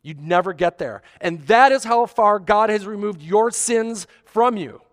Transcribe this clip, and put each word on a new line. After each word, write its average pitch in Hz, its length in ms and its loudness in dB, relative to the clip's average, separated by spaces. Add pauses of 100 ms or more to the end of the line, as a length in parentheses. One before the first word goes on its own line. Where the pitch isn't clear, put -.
You'd 147 200 -16
never 175 320 0
get 170 240 -2
there. 113 260 -10 (160)
And 165 280 -8
that 262 260 6
is 269 100 -2
how 233 220 0
far 208 340 2
God 208 300 2
has 208 180 -4
removed 208 340 -8
your 208 300 0
sins 226 560 -4 (160)
from 233 320 0
you. 143 260 -10 (120)